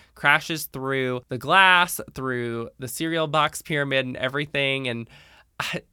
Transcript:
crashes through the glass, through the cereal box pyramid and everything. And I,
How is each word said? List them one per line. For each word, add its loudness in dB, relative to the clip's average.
crashes 2
through -2
the -6
glass, 4
through -4
the -8
cereal -2
box 0
pyramid 0
and -6
everything. -2
And -4
I, -6